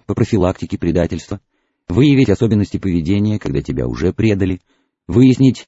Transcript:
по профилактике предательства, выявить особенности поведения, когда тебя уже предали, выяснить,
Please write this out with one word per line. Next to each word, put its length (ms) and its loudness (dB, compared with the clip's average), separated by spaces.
по 100 -4
профилактике 600 -2
предательства, 640 -4
выявить 420 4
особенности 480 0
поведения, 640 -2
когда 240 -4
тебя 240 -4
уже 260 -2
предали, 480 0
выяснить, 600 2